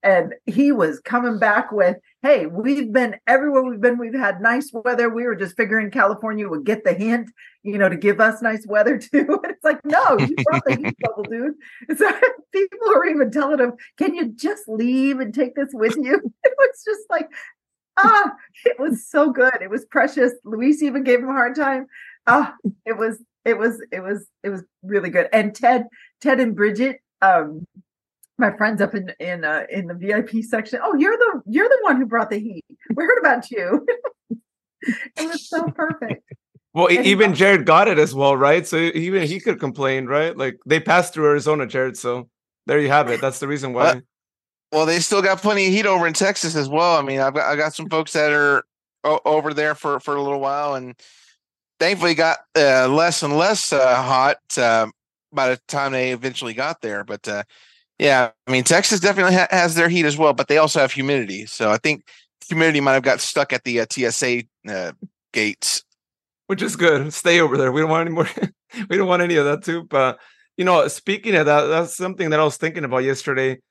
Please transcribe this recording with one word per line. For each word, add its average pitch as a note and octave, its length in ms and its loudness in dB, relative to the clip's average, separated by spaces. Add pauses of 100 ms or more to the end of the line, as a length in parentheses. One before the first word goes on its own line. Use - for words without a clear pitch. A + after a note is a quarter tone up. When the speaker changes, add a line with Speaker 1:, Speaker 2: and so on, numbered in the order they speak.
Speaker 1:
and F#3+ 300 2 (120)
he C#4 280 2
was D#3+ 260 0
coming A#3 400 -2
back G#3+ 320 0
with, F#3 240 2 (260)
"Hey, B3+ 240 4
we've A3 460 -2
been A#3 240 0 (100)
everywhere C4+ 380 2
we've B3 160 -6
been. A#3+ 180 2
We've A#3 160 -8
had G3+ 280 -2
nice A#3+ 320 0
weather. A#3 360 -2
We A#3 160 -6
were A#3+ 100 -2
just F#3 200 -8
figuring G#3 360 -2
California G#3+ 580 -2
would D3+ 160 -6
get G#3+ 180 -2
the F#3 100 0
hint, A3+ 360 -4 (340)
you G3+ 140 -6
know, G3 100 2
to F3 80 0
give G3+ 240 0
us A3 220 2
nice A3 260 -4
weather G#3 300 2
<laughs> - 160 -12
too." G4+ 300 2
And F4+ 100 -8
it's - 100 -16
like, D4+ 220 0
"No, D#4 340 4
you C#4 240 0
brought D#4 220 0
the - 100 2
heat C4 240 -6
Speaker 2:
<laughs> - 20 -8
Speaker 1:
bubble, G#3+ 220 -6
dude." A#3+ 300 -6 (340)
And D4+ 100 -4
so G#4 140 2 (220)
<laughs> - 200 -20
people G4 260 -2 (100)
were F4 180 4
even C#4+ 240 0
telling C#4 280 0
him, B3 140 2 (240)
"Can E4 160 0
you F4 120 -4 (100)
just G#4 320 -6
leave B3+ 540 -2
and G#3+ 120 -8
take B3 220 -2
this C#4 160 -4
with A3+ 240 0
you?" D4+ 260 0 (160)
<laughs> - 60 -20
It B4+ 140 4
was - 280 2
just G#4 240 -4
like, D#4+ 200 -4 (680)
ah, G4 360 4 (320)
it B4 140 2
was C4 300 -4
so D4 220 2
good. B3+ 300 2
It F#3 80 -10
was A3 160 -6
precious. C4+ 480 0 (100)
Luis B3 400 0
even C4+ 200 -2
gave B3 160 4
him C4 100 -6
a C#4 40 -4
hard B3+ 220 0
time. C4+ 300 -2 (420)
Ah, C4 260 4 (320)
it A3 120 -4
was, A3 240 -4 (220)
it A#3 140 2
was, A3+ 240 -2 (100)
it F#3 100 -8
was, G3 260 -8 (160)
it G3+ 60 -6
was F#3+ 120 -8 (220)
really F#3+ 260 -4
good. E3+ 240 0
And G#3 220 0
Ted, A#3+ 320 2 (340)
Ted C4+ 180 0
and A3+ 160 0
Bridget, G#3+ 440 -2 (240)
um, E3 420 2 (720)
my G#3 180 0
friends G#3+ 260 -2
up G3 120 -2
in, F#3 260 -8
in, F3 240 -8
uh, D3+ 280 -2
in F#3+ 160 -8
the F3 80 -10
V F#3+ 180 -6
I G#3+ 80 0
P A3 220 -6
section. A3 400 -6
"Oh, F4 120 0
you're G4 220 2
the, A4+ 300 0
you're D#4 200 0
the B4+ 140 4
one D#4+ 160 2
who C4 80 0
brought G#3+ 240 -4
the G#3+ 100 -6
heat. G#3 240 -12 (320)
We D4 80 -4
heard A#4+ 160 2
about C4+ 320 0
you." G3+ 400 -2
<laughs> - 460 -8 (800)
It D#4+ 100 -6
was E4 200 -10
so E4 240 -4
perfect. D#4 520 -6 (500)
Speaker 3:
Well, F3 180 4
e-, F3 60 6
Speaker 1:
And B3+ 100 2
Speaker 3:
even G3+ 240 4
Speaker 1:
uh, D#3+ 40 0
Speaker 3:
Jared F3+ 300 4
got E3 220 6
it F3 120 2
as D3 160 4
well, C#3 220 4
right? D3+ 280 4
So E3 120 -4
even E3+ 500 -2
he F3+ 120 -6
could F#3 200 -4
complain, C3+ 460 -4
right? D3+ 320 -2
Like, C3 280 -6
they D#3 140 2
passed E3 340 2
through D#3 120 -2
Arizona, D3 420 2
Jared. C3 300 -4
So B2 320 -6 (360)
there C#3+ 140 2
you C#3+ 100 0
have C#3 200 4
it. A#2 120 -2
That's C3+ 180 -4
the C#3+ 80 -8
reason C3+ 260 -6
why. B2 100 2
Speaker 2:
Well, D3 180 2 (720)
well, D#3 140 2
they E3+ 140 0
still G3+ 220 0
got F#3+ 200 0
plenty G3+ 260 2
of F#3 60 2
heat G#3 140 2
over F3+ 200 2
in D#3+ 60 -2
Texas F3+ 420 -2
as C#3+ 140 -2
well. E3 280 2
I D3 40 2
mean, C3+ 180 -4
I've C3+ 140 0
got, D3 180 -2
I D3 40 0
got D3+ 180 -2
some D#3+ 160 -12
folks D#3+ 240 -4
that D3+ 180 2
are D3 320 2 (400)
o-, D3+ 220 2
over D3+ 280 0
there D3+ 220 -2
for, C#3+ 240 -4
for C#3+ 160 -6
a C#3+ 60 -4
little C#3 180 -4
while, C#3 360 -4
and B2+ 200 -12 (840)
thankfully F3 340 0
got, D#3+ 240 2 (180)
uh, C3 320 4
less D#3+ 360 0
and D3 140 -2
less, F#3+ 360 0
uh, C3 220 4
hot, C3 420 0 (200)
uh, A2+ 300 2 (460)
by C3+ 160 0
the B2+ 180 -2
time C#3 240 -4
they B2+ 200 -2
eventually B2 420 -8
got C#3 280 -8
there. G2+ 220 -8
But, G#2 240 -12
uh, G#2 160 -6 (540)
yeah, C3 320 2 (180)
I C3 40 -4
mean, B2+ 120 0
Texas F#3+ 360 2
definitely F#3+ 360 2
ha-, F3+ 140 4
has F3 260 2
their E3+ 140 2
heat E3+ 160 2
as D3 120 0
well, D3+ 160 4
but C3+ 140 -2
they D3 120 4
also D#3 200 2
have C3+ 120 2
humidity. A#2 560 -4
So A2 240 -2
I A2 60 2
think D3+ 280 -4 (420)
humidity D#3+ 320 2
might C#3 140 2
have C3+ 100 2
got B2+ 180 0
stuck - 300 -2
at B2+ 120 -4
the, A#2+ 180 -2
uh, A2 80 -2
T B2+ 160 -4
S A2+ 160 -2
A, A#2+ 260 -4 (220)
uh, F#2 220 -8 (420)
gates. - 500 -4 (640)
Speaker 3:
Which F#3+ 160 -6
is A3+ 140 -6
good. D3+ 380 2
Stay E3+ 280 2
over C#3+ 160 2
there. C3 140 2
We C#3+ 100 0
don't D#3+ 80 0
want D#3+ 180 0
any E3 80 -6
more. E3 180 0
<laughs> - 560 -8
We E3+ 80 -2
don't G3 100 0
want F3+ 160 2
any F3 120 0
of C#3+ 100 2
that D3 180 -2
too. E3+ 200 -6
But, C3 360 0 (380)
you F3+ 80 -2
know, E3 220 4
speaking G3+ 480 -4
of D3+ 120 2
that, D3 180 4
that's D#3+ 320 -2
something F3+ 320 -6
that D3+ 100 2
I D#3 40 4
was D3 140 -2
thinking E3 260 -6
about B2+ 200 -2
yesterday. C3 560 -2 (120)